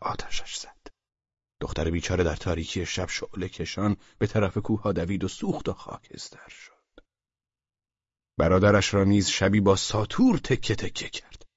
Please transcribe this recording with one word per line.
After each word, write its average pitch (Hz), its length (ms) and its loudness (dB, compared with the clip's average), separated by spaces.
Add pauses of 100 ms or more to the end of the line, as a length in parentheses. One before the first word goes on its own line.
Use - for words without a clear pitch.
آتشش - 560 -2
زد. - 320 -14 (720)
دختر - 300 -2
بیچاره 87 340 0
در 78 120 0
تاریکی 85 500 -4
شب 90 220 -6
شعله - 400 -6
کشان 95 480 -2 (220)
به 107 80 0
طرف 104 320 0
کوه 107 240 -2
ها 104 100 -2
دوید 87 320 -2
و 95 40 0
سوخت - 400 -4
و 104 40 -4
خاکستر - 760 -16
شد. - 520 -20 (1400)
برادرش 92 560 4
را 98 100 4
نیز 101 240 4
شبی 98 320 2
با 95 160 6
ساتور 151 600 2
تکه - 360 0
تکه - 340 -4
کرد - 340 -14 (140)